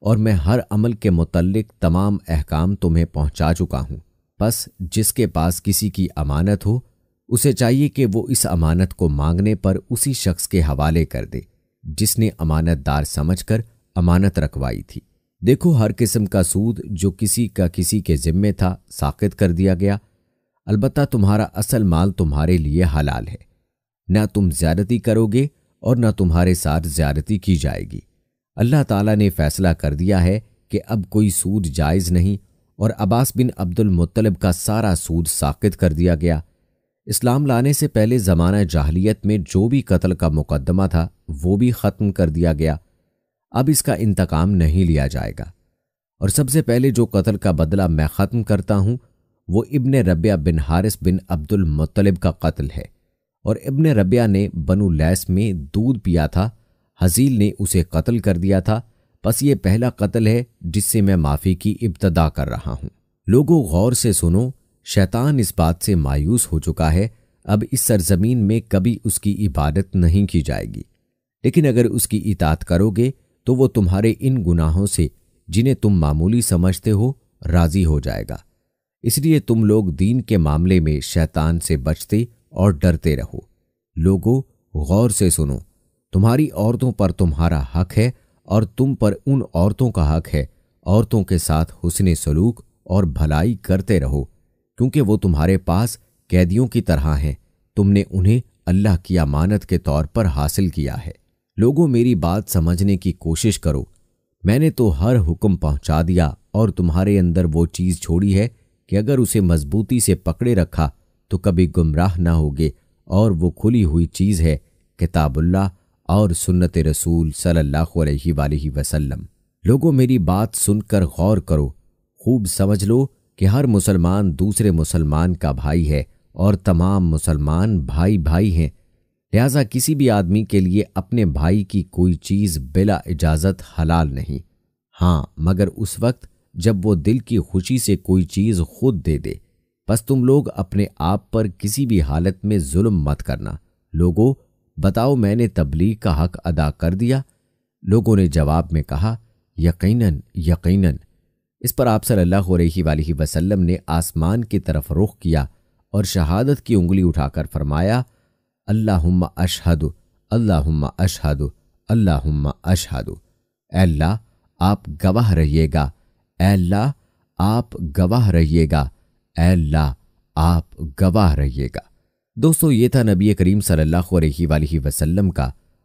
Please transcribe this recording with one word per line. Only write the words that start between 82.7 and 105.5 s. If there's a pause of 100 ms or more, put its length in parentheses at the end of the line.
डरते
रहो। (500)
लोगों, (320)
गौर
से
सुनो, (500)
तुम्हारी
औरतों
पर
तुम्हारा (160)
हक
है (340)
और
तुम
पर
उन
औरतों
का
हक
है। (380)
औरतों
के
साथ (180)
हुस्ने
सलूक (240)
और
भलाई
करते
रहो, (500)
क्योंकि
वो
तुम्हारे
पास (300)
कैदियों
की
तरह
हैं। (400)
तुमने
उन्हें (260)
अल्लाह
की
अमानत
के
तौर
पर
हासिल
किया
है। (440)
लोगों,
मेरी
बात
समझने
की
कोशिश
करो। (560)
मैंने
तो
हर
हुक्म